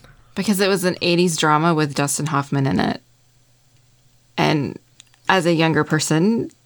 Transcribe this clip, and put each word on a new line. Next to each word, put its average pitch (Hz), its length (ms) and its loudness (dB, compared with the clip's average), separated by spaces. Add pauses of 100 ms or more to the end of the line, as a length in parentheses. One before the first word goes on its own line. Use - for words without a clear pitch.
(340)
Because 196 260 -2
it 202 80 2
was 185 160 0
an 175 180 0
eighties 175 340 2
drama 160 380 2
with 151 200 0
Dustin 143 320 -2
Hoffman 139 400 -2
in - 120 0
it. - 240 -2 (1300)
And 151 420 -2 (500)
as 185 180 2
a 170 80 2
younger 156 280 2
person, 160 680 0 (160)